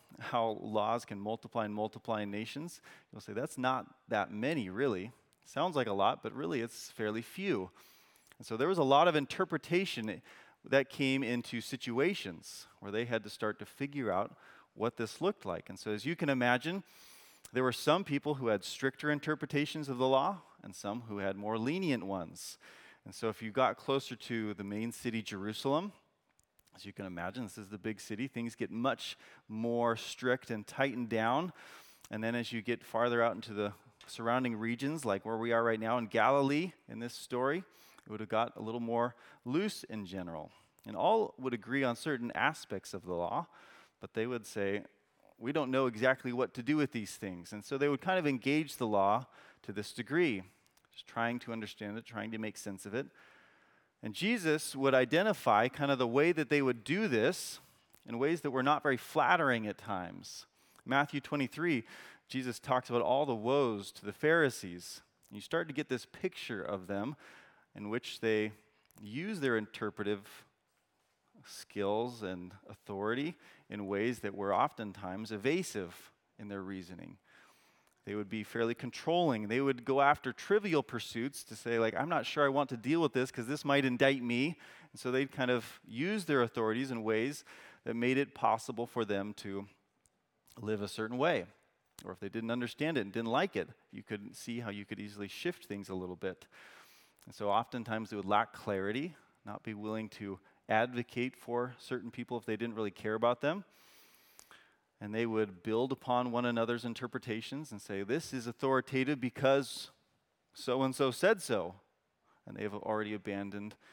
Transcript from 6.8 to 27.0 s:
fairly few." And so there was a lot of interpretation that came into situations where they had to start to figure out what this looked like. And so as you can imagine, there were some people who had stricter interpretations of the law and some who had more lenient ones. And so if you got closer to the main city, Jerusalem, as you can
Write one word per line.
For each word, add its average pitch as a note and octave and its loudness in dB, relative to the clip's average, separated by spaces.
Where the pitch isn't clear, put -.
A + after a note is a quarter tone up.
fairly G#2+ -2
few." B2+ -4
And A2+ -14
so A2+ -4
there C3+ 4
was F#3 2
a D#3 8
lot C#3 10
of E3+ 6
interpretation D3+ 0
that C3+ 2
came C3+ 0
into A#2+ -2
situations B2 -4
where G2+ -10
they A2 0
had A#2 0
to G#2 -12
start G#2+ -4
to G#2 -12
figure C#3 -4
out F#2 0
what G#2+ -2
this - -4
looked F#3+ -2
like. F2 -6
And G2 -12
so - -6
as G#2 -4
you D#3+ -2
can D#3+ 0
imagine, B2+ 2
there B2 2
were B2+ 4
some D#3+ 4
people D3 -2
who C3 -2
had G#2 4
stricter - -2
interpretations D3 -2
of B2+ -2
the C3 6
law D3 4
and G2+ -14
some G#2 -6
who G#2+ -8
had G2 0
more G#2+ -2
lenient C#3 0
ones. F#2 -6
And G2 -16
so - -2
if G#2+ -6
you A2 -6
got A2 4
closer C3+ -2
to A2 -4
the G2+ -8
main G#2+ -4
city, A2+ -4
Jerusalem, A#2+ -2
as - -16
you G2+ -14
can G2 -10